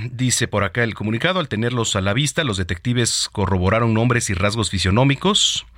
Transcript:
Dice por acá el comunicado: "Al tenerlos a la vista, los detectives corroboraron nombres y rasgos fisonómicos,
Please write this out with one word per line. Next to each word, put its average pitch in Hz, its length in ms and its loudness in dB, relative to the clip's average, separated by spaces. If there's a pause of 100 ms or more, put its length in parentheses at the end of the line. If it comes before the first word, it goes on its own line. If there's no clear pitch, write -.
(120)
Dice 120 360 0
por 101 160 0
acá 107 200 -2
el 107 100 -2
comunicado: 120 460 -2
"Al 156 100 -4
tenerlos 117 460 -2
a 98 60 0
la 101 120 0
vista, 147 300 -2
los 107 140 -2
detectives 110 720 -2
corroboraron 98 640 2
nombres 117 340 2
y 98 60 -2
rasgos 104 340 0
fisonómicos, 127 960 2 (120)